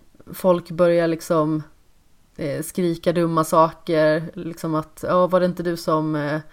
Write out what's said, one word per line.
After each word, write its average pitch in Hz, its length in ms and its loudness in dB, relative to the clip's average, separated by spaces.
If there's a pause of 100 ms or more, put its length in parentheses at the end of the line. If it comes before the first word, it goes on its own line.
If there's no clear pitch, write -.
(340)
folk 175 380 0
börjar 170 360 2
liksom 156 560 0 (720)
eh, 139 280 -6
skrika 170 500 -2
dumma 165 300 2
saker, 160 880 2
liksom 165 420 -6
att, - 320 -6
"Ja, 180 200 2
var 180 120 2
det 180 60 2
inte 175 180 -4
du 170 140 -4
som, 156 380 -2
eh, 147 260 -4 (120)